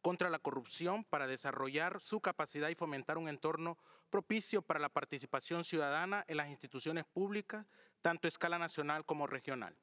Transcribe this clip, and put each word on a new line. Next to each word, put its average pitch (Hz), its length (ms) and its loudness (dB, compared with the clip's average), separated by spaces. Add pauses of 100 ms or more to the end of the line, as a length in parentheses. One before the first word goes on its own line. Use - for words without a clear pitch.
contra 180 300 4
la 160 80 2
corrupción 160 640 -2
para 143 240 0
desarrollar 135 720 0
su 214 200 -2
capacidad 151 480 0
y 165 80 -2
fomentar 151 420 -2
un 165 100 -2
entorno 160 500 -2 (320)
propicio 208 520 2
para 156 160 0
la 147 100 2
participación 143 760 -2
ciudadana 165 640 2
en 160 80 -2
las 147 120 0
instituciones 147 560 -4
públicas, 208 640 -2 (360)
tanto 165 260 2
a - 20 4
escala 170 300 0
nacional 156 440 -2
como 151 220 0
regional. 127 560 -4